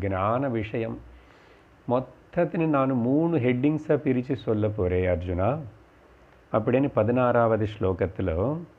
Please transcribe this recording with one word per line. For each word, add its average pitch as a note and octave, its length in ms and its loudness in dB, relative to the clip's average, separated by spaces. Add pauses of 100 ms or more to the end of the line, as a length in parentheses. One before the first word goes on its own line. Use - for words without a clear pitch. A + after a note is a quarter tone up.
ஞான G2+ 480 -2
விஷயம் A2+ 480 -6 (880)
மொத்தத்தினு D#3+ 800 -2
நான் C3+ 260 2
மூணு C#3+ 440 2
ஹெட்டிங்ஸா B2+ 500 0
பிரிச்சு C3 460 0
சொல்ல G#2+ 340 -2
போறேன் F#2 420 0
அர்ஜுனா F2+ 500 0 (920)
அப்படின்னு C#3 360 2
பதினாறாவது A#2 760 2
ஸ்லோகத்துல F#2+ 920 -2 (220)